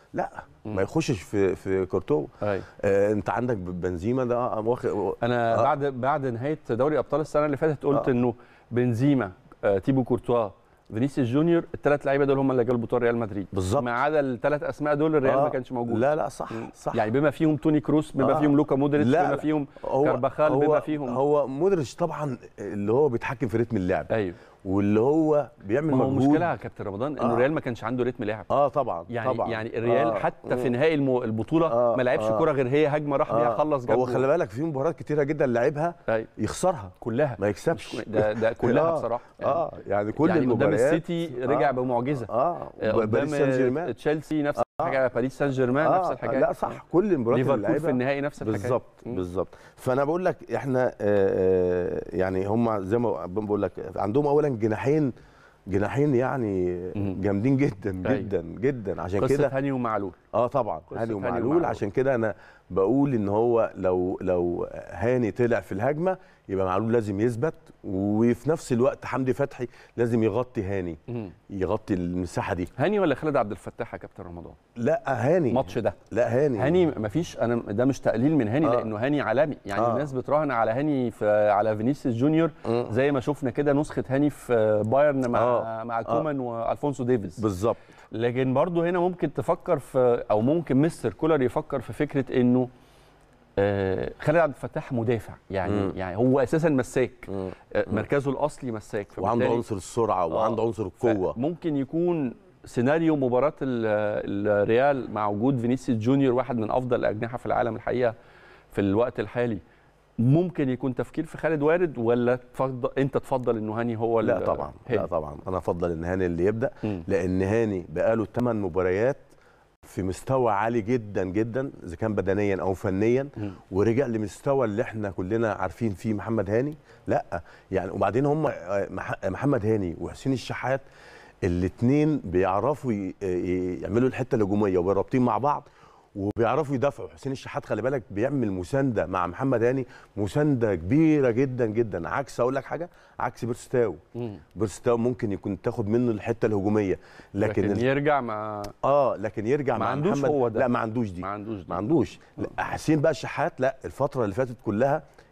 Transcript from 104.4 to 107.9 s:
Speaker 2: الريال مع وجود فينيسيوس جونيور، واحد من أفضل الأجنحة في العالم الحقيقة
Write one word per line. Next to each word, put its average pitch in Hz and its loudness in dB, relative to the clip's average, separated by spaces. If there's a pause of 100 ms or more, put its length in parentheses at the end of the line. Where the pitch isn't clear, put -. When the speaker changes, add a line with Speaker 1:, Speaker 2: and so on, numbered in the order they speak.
Speaker 2:
الريال 123 2
مع 107 -2
وجود 117 0
فينيسيوس 120 -2
جونيور، 131 2
واحد 127 -2
من 107 -2
أفضل 123 0
الأجنحة 117 -2
في - -12
العالم 113 0
الحقيقة 117 -2 (580)